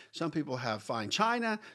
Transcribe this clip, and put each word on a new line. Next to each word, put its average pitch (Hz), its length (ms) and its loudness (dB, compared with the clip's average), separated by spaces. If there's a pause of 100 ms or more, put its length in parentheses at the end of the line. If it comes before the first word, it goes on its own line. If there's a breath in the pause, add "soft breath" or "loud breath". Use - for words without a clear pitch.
(100)
some 165 200 -2
people 143 260 -2
have 113 260 0
fine 113 280 -2
china, 226 500 2 (140 loud breath)